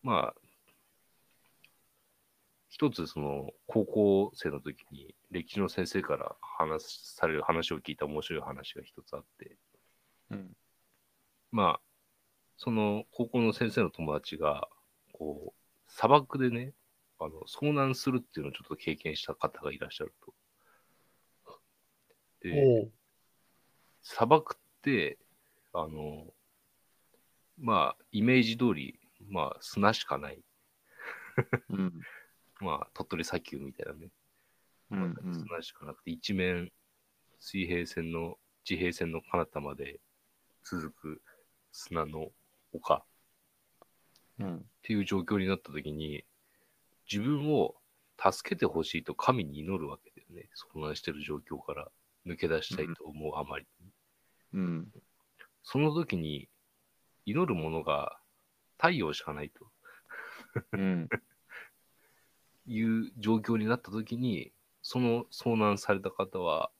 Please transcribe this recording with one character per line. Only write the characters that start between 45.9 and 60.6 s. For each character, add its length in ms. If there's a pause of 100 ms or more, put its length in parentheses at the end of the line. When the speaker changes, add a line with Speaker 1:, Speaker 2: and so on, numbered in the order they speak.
Speaker 1:
に、 320 (840)
自 120
分 300
を 220 (440)
助 320
け 60
て 100
ほ 180
し 140
い 60
と 100
神 300
に 140
祈 200
る 100
わ 100
け 120
だ 120
よ 80
ね。 180 (260)
遭 60
難 140
し 80
て 80
る 140
状 120
況 280
か 100
ら 160 (360)
抜 100
け 120
出 140
し 140
た 60
い 120
と 100
思 260
う 60
あ 80
ま 140
り。 80 (880)
Speaker 2:
う 60
ん。 20
う 40 (160)
ん。 120 (680)
Speaker 1:
そ 160
の 140
時 240
に 320 (800)
祈 180
る 80
も 140
の 140
が 360 (600)
太 140
陽 200
し 100
か 120
な 80
い 80
と。 200 (1000)